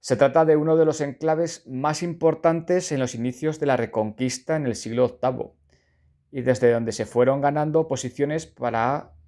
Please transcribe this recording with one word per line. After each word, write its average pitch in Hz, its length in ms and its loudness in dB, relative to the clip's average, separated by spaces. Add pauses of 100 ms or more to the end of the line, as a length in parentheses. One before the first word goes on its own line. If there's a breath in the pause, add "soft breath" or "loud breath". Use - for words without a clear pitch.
Se - 160 0
trata 143 280 4
de 156 120 4
uno 160 200 2
de 165 80 6
los 156 160 0
enclaves 156 680 -4
más 139 360 -4
importantes 170 880 0
en 135 80 0
los 123 140 -2
inicios 127 460 -4
de 147 60 0
la 131 100 4
Reconquista 117 800 -4
en 147 100 -2
el 117 80 -2
siglo 117 300 -2
octavo, - 540 -4 (720)
y 135 120 -8
desde 123 300 4
donde 117 200 0
se 107 140 -4
fueron 131 340 2
ganando 151 480 0
posiciones 143 580 -4
para 120 680 -2 (160)